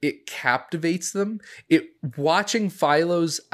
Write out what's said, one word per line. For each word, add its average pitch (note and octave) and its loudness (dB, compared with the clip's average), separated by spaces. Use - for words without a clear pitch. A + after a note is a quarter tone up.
It - -4
captivates E3 -2
them. G3+ -4
It, D#3+ 4
watching G3 0
Philo's E3 2